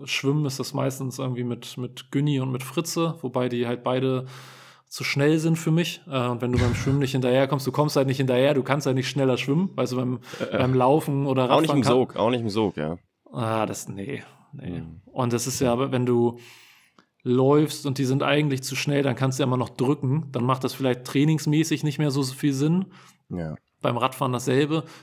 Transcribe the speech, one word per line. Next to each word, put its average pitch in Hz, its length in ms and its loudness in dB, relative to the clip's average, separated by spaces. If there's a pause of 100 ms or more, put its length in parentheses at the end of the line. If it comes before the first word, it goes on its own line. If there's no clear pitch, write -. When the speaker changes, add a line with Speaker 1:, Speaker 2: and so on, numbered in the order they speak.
Speaker 1:
Schwimmen 143 400 0
ist 131 140 -6
das 131 160 -8
meistens 135 420 -4
irgendwie 127 260 -4
mit, 120 320 -8
mit - 360 -12
Günni 143 280 0
und 131 120 -2
mit 127 100 -6
Fritze, 165 600 -4
wobei 127 280 -2
die 120 160 -2
halt 120 180 -4
beide 131 440 0 (600)
zu - 160 -10
schnell 151 360 2
sind 165 180 2
für 160 140 0
mich. 165 360 0
Äh, 127 200 0
und 120 160 -2
wenn 123 80 0
du 123 80 2
beim 120 160 2
Schwimmen 139 240 0
nicht 131 140 0
hinterherkommst, 131 520 2
du 127 60 -2
kommst 147 240 2
halt 135 100 4
nicht 131 120 0
hinterher, 131 360 4
du 135 80 2
kannst 131 240 0
halt 131 100 2
nicht 127 140 -2
schneller 131 300 2
schwimmen, 160 360 0
weißt 127 180 -2
du, - 20 -2
beim, 127 240 -2 (200)
Speaker 2:
Äh, - 160 -4
äh. - 40 0
Speaker 1:
beim 131 160 4
Laufen 139 500 4
oder 131 200 2
Speaker 2:
Auch 143 160 6
nicht 156 100 2
Speaker 1:
Radfahren 143 80 4
Speaker 2:
im 113 40 4
Speaker 1:
kann 123 100 4
Speaker 2:
Sog, 127 220 2
auch 107 140 2
nicht 123 120 0
im 113 100 -2
Sog, 104 260 0
ja. 80 220 -4 (320)
Speaker 1:
Ah, 110 340 -2
das, 107 240 -8
nee, 98 320 -8 (300)
nee. 90 260 -10
Speaker 2:
Hm. 82 280 -14
Speaker 1:
Und 123 280 -2
das 117 140 -2
ist 127 140 -4
ja, 123 120 4
aber 131 180 0
wenn 123 140 0
du 120 320 2 (840)
läufst 139 640 4
und 139 120 -2
die 143 80 0
sind 135 160 2
eigentlich 143 420 0
zu 131 120 -6
schnell, 143 260 0
dann 135 140 0
kannst 131 240 0
du 147 40 2
ja 131 40 2
immer 127 100 0
noch 120 120 -2
drücken. 139 600 0
Dann 120 140 -2
macht 131 180 0
das 127 100 -2
vielleicht 127 320 -2
trainingsmäßig 151 800 2
nicht 147 140 -2
mehr 151 140 0
so 139 120 -2
viel 135 300 -2
Sinn. 160 320 0 (440)
Speaker 2:
Ja. 80 260 -6 (260)
Speaker 1:
Beim 123 160 0
Radfahren 131 360 0
dasselbe. 139 500 0 (200)